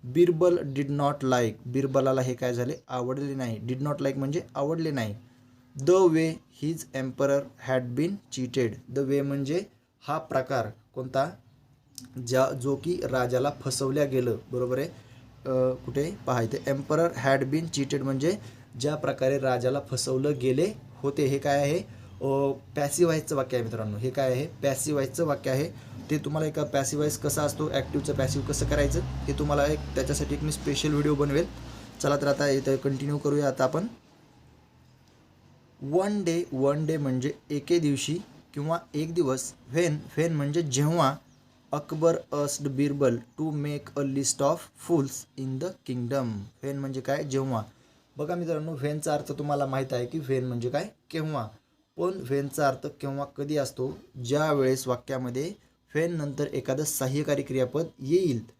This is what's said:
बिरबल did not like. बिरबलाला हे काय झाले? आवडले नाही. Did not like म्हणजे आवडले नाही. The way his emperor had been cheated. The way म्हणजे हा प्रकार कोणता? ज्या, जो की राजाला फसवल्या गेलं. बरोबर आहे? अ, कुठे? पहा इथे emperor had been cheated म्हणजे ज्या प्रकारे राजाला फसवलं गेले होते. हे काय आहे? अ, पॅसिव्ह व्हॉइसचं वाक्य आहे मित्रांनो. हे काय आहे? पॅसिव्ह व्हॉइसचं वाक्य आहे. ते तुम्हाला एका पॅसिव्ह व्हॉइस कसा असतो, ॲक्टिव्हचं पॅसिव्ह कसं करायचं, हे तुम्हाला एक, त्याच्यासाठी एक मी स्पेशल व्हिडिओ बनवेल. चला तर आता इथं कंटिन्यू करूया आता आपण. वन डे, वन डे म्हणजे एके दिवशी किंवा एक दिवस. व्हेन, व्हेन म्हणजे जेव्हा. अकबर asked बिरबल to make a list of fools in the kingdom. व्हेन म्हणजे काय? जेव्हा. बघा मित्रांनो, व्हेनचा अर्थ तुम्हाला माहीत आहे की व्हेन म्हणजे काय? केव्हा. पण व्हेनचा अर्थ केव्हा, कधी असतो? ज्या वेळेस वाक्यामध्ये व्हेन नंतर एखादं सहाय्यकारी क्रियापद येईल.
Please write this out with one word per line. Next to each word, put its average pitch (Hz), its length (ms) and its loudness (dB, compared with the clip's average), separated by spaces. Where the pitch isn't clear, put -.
बिरबल 175 540 4
did 139 320 -2
not 143 340 0
like. 123 280 4
बिरबलाला 131 560 2
हे 127 120 0
काय 123 200 -2
झाले? 123 200 -2
आवडले 131 480 -4
नाही. 117 240 -4
Did 127 220 -4
not 143 160 -2
like 139 200 0
म्हणजे 139 240 -2
आवडले 160 360 0
नाही. 110 240 -2
The 143 180 6
way 160 360 6
his 156 140 -2
emperor 139 460 0
had 123 240 0
been 160 160 0
cheated. 127 680 -2
The 135 100 0
way 143 120 2
म्हणजे 139 420 -2
हा 147 160 -4
प्रकार 131 500 -2
कोणता? 135 340 0
ज्या, 131 240 4
जो 139 240 -2
की 170 280 -4
राजाला 127 480 0
फसवल्या 139 440 0
गेलं. 127 320 0
बरोबर 123 280 0
आहे? 156 80 -4
अ, - 840 -2
कुठे? 143 320 -2
पहा 123 140 2
इथे - 160 -2
emperor 151 400 2
had 135 440 2
been 160 220 0
cheated 139 280 -2
म्हणजे 135 360 0
ज्या 147 160 0
प्रकारे 135 440 2
राजाला 131 400 2
फसवलं 135 600 0
गेले 139 320 2
होते. 139 300 0
हे 139 120 2
काय 143 220 2
आहे? 143 180 2
अ, 139 300 2
पॅसिव्ह 147 360 4
व्हॉइसचं 156 240 0
वाक्य 127 220 0
आहे 117 60 2
मित्रांनो. 110 340 -4
हे 123 120 -2
काय 131 220 2
आहे? 135 160 0
पॅसिव्ह 143 520 0
व्हॉइसचं 147 260 0
वाक्य 139 260 0
आहे. - 420 -2
ते 156 80 2
तुम्हाला 156 300 -2
एका 151 160 -2
पॅसिव्ह 147 400 0
व्हॉइस 151 140 0
कसा 147 260 0
असतो, 151 260 0
ॲक्टिव्हचं 139 440 -2
पॅसिव्ह 135 340 0
कसं 143 180 0
करायचं, 143 340 2
हे - 400 -4
तुम्हाला 143 260 2
एक, 151 140 0
त्याच्यासाठी 143 560 -2
एक 131 80 -4
मी 156 80 0
स्पेशल 147 380 -2
व्हिडिओ 147 260 2
बनवेल. 143 300 2
चला 143 160 4
तर 139 100 0
आता 143 220 2
इथं 135 260 4
कंटिन्यू 139 420 -2
करूया 143 300 2
आता 131 160 2
आपण. 160 240 0
वन 190 420 2
डे, 170 200 0
वन 143 320 2
डे 156 120 0
म्हणजे 135 360 0
एके 151 300 2
दिवशी 147 380 0
किंवा 156 260 -2
एक 160 200 -2
दिवस. 135 400 0
व्हेन, 160 240 4
व्हेन 156 400 0
म्हणजे 147 280 0
जेव्हा. 143 540 4
अकबर 156 440 2
asked 143 400 -2
बिरबल 139 440 2
to 156 320 -6
make 147 560 -4
a - 0 -
list 139 380 0
of 147 140 4
fools - 880 -2
in 131 40 -4
the 131 180 -4
kingdom. 123 380 -2
व्हेन 139 160 -6
म्हणजे 135 220 -6
काय? 147 220 -2
जेव्हा. 135 400 0
बघा 156 180 -4
मित्रांनो, 165 360 -2
व्हेनचा 147 420 -2
अर्थ 143 180 -4
तुम्हाला 143 340 0
माहीत 131 280 -2
आहे 123 120 -2
की 160 140 -6
व्हेन 131 260 0
म्हणजे 120 240 -2
काय? 160 200 -2
केव्हा. 156 360 -2
पण 175 180 0
व्हेनचा 139 520 0
अर्थ 139 200 0
केव्हा, 139 380 -6
कधी 143 320 -4
असतो? 135 420 -4
ज्या 147 260 2
वेळेस 131 360 2
वाक्यामध्ये 127 640 -4
व्हेन 170 200 0
नंतर 143 300 -2
एखादं 139 380 -2
सहाय्यकारी 143 580 0
क्रियापद 131 440 0
येईल. 139 420 2